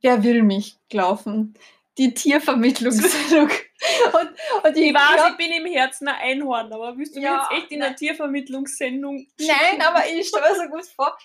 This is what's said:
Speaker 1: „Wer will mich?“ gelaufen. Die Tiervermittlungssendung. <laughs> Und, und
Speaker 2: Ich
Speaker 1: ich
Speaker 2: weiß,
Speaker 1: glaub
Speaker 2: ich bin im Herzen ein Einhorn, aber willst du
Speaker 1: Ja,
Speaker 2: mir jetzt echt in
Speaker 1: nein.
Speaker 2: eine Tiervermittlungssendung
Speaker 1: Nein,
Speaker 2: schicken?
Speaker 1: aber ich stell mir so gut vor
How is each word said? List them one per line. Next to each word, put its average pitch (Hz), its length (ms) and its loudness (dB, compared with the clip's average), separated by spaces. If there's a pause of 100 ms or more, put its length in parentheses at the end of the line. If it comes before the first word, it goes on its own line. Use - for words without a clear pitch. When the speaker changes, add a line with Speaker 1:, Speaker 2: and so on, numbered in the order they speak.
Speaker 1:
„Wer 247 220 4
will 233 200 4
mich?“ 202 340 0 (120)
gelaufen. 214 640 -2 (440)
Die 254 160 2
Tiervermittlungssendung. 294 1400 2
<laughs> - 40 -6 (540)
Und, 330 160 2 (360)
und 311 120 4
Speaker 2:
Ich 311 100 4
Speaker 1:
ich 294 60 2
Speaker 2:
weiß, 294 220 6
Speaker 1:
glaub 330 160 4
Speaker 2:
ich 330 60 -12
bin 330 140 -4
im 330 140 -4
Herzen 277 420 -4
ein 269 80 -4 (240)
Einhorn, 233 320 -6
aber 233 260 -12
willst 285 200 -12
du - 20 -12
Speaker 1:
Ja, 277 120 -2
Speaker 2:
mir 269 60 0 (180)
jetzt 339 80 -4
echt - 100 -16
in 294 60 -8
Speaker 1:
nein. 269 100 -2
Speaker 2:
eine 262 80 -8
Tiervermittlungssendung 277 1300 -8 (100)
Speaker 1:
Nein, 311 200 0 (140)
Speaker 2:
schicken? 302 100 -2
Speaker 1:
aber 330 260 2
ich 330 220 -4
stell 320 120 -2
mir 339 140 4
so 339 140 -6
gut 330 160 -12 (100)
vor 277 300 -4